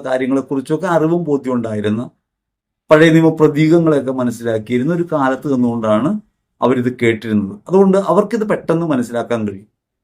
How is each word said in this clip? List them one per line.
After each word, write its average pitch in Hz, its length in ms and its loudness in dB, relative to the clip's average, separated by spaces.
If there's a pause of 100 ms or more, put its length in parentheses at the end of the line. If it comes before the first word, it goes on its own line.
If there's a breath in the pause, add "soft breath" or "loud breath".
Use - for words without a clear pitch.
കാര്യങ്ങളെക്കുറിച്ചൊക്കെ 135 800 -2
അറിവും 165 360 0
ബോധ്യം 135 340 -2
ഉണ്ടായിരുന്ന 107 460 -4 (840)
പഴയ 160 240 6
നിയമ 160 160 6 (100)
പ്രതീകങ്ങളെയൊക്കെ 156 840 2
മനസ്സിലാക്കിയിരുന്ന 117 720 -2
ഒരു 170 180 -2
കാലത്ത് 131 420 -2
നിന്നുകൊണ്ടാണ് 117 560 0 (520)
അവരിത് 123 300 0 (100)
കേട്ടിരുന്നത്. 107 540 0 (120)
അതുകൊണ്ട് 190 300 4 (140)
അവർക്കിത് 208 380 0
പെട്ടെന്ന് 165 420 -2
മനസ്സിലാക്കാൻ 117 560 -4
കഴിയും. 98 220 -12 (340)